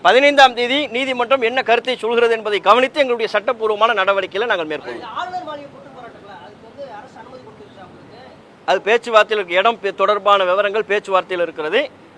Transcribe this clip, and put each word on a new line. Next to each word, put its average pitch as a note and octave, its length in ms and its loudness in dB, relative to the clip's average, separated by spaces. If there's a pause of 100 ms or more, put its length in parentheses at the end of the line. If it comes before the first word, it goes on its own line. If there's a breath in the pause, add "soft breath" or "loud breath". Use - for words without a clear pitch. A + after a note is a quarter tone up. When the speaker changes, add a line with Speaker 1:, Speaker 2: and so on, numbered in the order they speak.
Speaker 1:
பதினைந்தாம் C4 520 6
தேதி B3 340 -2
நீதிமன்றம் B3+ 540 -2
என்ன A#3 200 0
கருத்தை A#3 360 0
சொல்கிறது A#3 360 0
என்பதை G#3 260 -2
கவனித்து B3+ 400 4
எங்களுடைய A#3+ 320 0
சட்டப்பூர்வமான A3 640 0
நடவடிக்கைகளை G3 640 0
நாங்கள் D#3 220 -6
மேற்கொள்வோம். - 380 -12
Speaker 2:
ஆளுநர் F4+ 280 -8
மாளிகை D4 280 -14
கூட்டம் C4+ 240 -20
போராட்டங்களா? G#3 480 -20
அதுக்கு G#3 240 -20
வந்து C4 260 -16
அரசு B3 260 -20
அனுமதி B3 220 -20
கொடுத்துருச்சா G3+ 420 -20
உங்களுக்கு? - 360 -20 (460)
Speaker 1:
அது F3+ 200 0
பேச்சுவார்த்தையில் A3 540 2
இருக்கு. F3 160 -6
இடம் G#3 260 0
பே-, F#3+ 140 -6
தொடர்பான G3 480 2
விவரங்கள் G3+ 440 0
பேச்சுவார்த்தையில் F#3 540 -2
இருக்கிறது. E3 640 -4 (120)